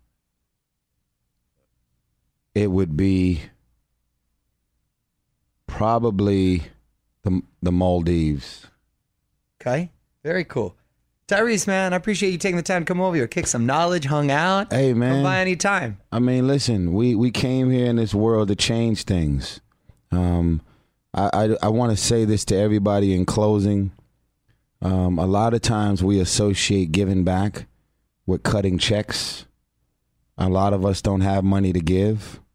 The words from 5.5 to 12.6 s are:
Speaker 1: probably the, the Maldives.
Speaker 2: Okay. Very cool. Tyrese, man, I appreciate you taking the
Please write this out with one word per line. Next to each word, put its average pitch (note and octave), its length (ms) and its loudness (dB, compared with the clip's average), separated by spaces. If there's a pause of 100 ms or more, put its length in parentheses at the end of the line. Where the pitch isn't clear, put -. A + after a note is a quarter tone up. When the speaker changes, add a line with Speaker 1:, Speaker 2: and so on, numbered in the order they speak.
Speaker 1:
probably G2+ 960 0 (600)
the, F#2 180 0 (200)
the F2 100 0
Maldives. E2+ 960 0 (920)
Speaker 2:
Okay. D#3 300 -4 (320)
Very E3+ 220 -4
cool. G#2 300 -6 (520)
Tyrese, G#3+ 400 0
man, F#3+ 260 0
I - 20 0
appreciate F#3+ 360 -2
you F3 60 -4
taking F3+ 200 -2
the E3+ 60 -2